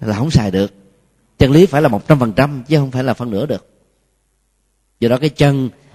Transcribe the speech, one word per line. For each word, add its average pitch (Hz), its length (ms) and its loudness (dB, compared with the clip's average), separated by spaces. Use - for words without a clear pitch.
là 110 160 -4
không 139 140 -4
xài 104 200 0
được. 98 220 -2
Chân 135 140 2
lý 170 140 6
phải 147 160 0
là 151 60 4
một 104 200 -4
trăm 151 100 4
phần 117 140 -2
trăm 139 360 -2
chứ 156 80 2
không 139 140 0
phải 127 140 -4
là 123 100 -2
phân 123 160 -10
nửa 101 160 -4
được. - 200 -8
Do 117 80 0
đó 123 100 0
cái 151 100 -2
chân 139 420 0